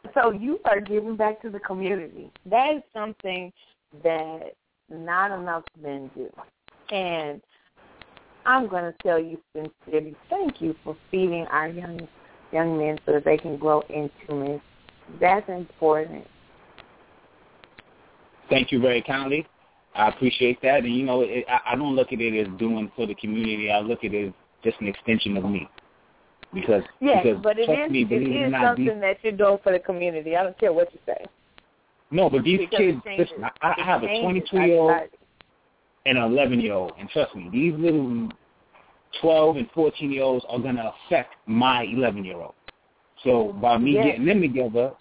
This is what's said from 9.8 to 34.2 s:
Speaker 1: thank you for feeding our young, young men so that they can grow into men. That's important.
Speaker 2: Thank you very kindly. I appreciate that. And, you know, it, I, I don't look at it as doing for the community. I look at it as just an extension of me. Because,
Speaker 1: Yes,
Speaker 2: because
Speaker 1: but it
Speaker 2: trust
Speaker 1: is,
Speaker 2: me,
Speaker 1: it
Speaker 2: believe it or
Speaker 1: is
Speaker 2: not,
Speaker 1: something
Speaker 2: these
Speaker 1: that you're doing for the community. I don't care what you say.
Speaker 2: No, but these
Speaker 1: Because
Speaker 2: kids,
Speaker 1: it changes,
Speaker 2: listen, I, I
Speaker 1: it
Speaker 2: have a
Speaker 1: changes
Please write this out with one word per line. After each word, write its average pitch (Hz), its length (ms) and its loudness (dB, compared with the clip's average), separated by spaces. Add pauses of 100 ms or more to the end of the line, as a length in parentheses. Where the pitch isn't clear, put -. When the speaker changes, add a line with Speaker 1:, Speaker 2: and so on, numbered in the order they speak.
Speaker 1:
thank 370 320 -4
you 160 220 -2
for 156 120 -10 (160)
feeding 175 400 0
our 156 160 0
young, 170 400 -12 (440)
young 160 260 2
men 151 280 0
so 147 80 2
that 147 120 2
they 156 120 6
can 151 200 -8
grow 151 320 2
into 151 440 -8
men. 143 280 -4 (580)
That's 190 300 4
important. 160 760 -2 (2250)
Speaker 2:
Thank 131 220 2
you 131 80 2
very 123 220 4
kindly. 139 440 -4 (480)
I 107 140 4
appreciate 123 540 0
that. 135 240 2
And, 120 100 -2
you 131 100 0
know, 127 160 2
it, 120 280 -2
I, 120 240 0
I - 20 0
don't 139 200 -2
look 131 180 2
at 113 80 -4
it 110 260 -2
as 92 100 -12
doing 110 380 -2
for 120 100 -4
the 104 100 -8
community. 107 540 -4
I 104 100 4
look 110 240 -4
at 101 100 -4
it 104 140 -2
as 92 60 -10 (300)
just 113 160 0
an 104 80 -4
extension 104 480 -2
of 95 80 -2
me. 98 260 -4 (840)
Because, 110 300 0 (180)
Speaker 1:
Yes, 254 220 4
Speaker 2:
because 101 200 2
Speaker 1:
but 107 160 0
it 233 60 2
Speaker 2:
trust 156 220 2
Speaker 1:
is, - 40 -4
Speaker 2:
me, 262 120 2
Speaker 1:
it 214 60 -2
Speaker 2:
believe 254 220 0
it 254 100 -2
or 269 40 0
Speaker 1:
is 262 80 0
Speaker 2:
not, 262 100 0
Speaker 1:
something 247 220 2
Speaker 2:
these 220 160 -2
Speaker 1:
that 196 200 0
you're 220 120 -2
doing 202 300 4
for 190 100 2
the 180 60 2
community. 170 580 -4
I 180 60 2
don't 185 140 -6
care 208 140 2
what 170 220 2
you - 120 -20
say. - 200 -6 (840)
Speaker 2:
No, 170 200 4
but 135 160 2
these 185 140 4
Speaker 1:
Because 196 180 -2
Speaker 2:
kids, 185 220 4
Speaker 1:
it - 40 -14
changes, 190 280 0
Speaker 2:
listen, - 120 -12 (180)
I, 156 60 0
I 175 100 4
Speaker 1:
it 139 60 -4
Speaker 2:
have 160 200 2
a 208 40 -2
Speaker 1:
changes 214 160 -2